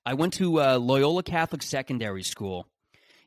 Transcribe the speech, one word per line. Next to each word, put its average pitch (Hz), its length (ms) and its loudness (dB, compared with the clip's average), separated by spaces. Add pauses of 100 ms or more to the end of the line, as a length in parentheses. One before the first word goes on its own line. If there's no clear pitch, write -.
I 123 80 -2
went 165 200 0
to, 165 280 2
uh, 131 160 4
Loyola 139 460 2
Catholic 165 400 -4
Secondary 113 580 -6
School 92 460 -8 (600)